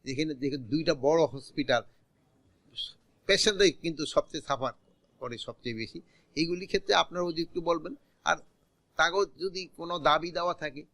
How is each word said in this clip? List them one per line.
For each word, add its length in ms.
যেখানে 280
দেখে 240
দুইটা 360
বড় 320
হসপিটাল, 580
পেশেন্টরাই 460
কিন্তু 340
সবচেয়ে 420
সাফার 260
করে 180
সবচেয়ে 380
বেশি। 260
এইগুলি 300
ক্ষেত্রে 280
আপনারাও 380
যদি 100
একটু 200
বলবেন। 340
আর 120
কাগজ 300
যদি 280
কোনো 220
দাবি 320
দেওয়া 220
থাকে 400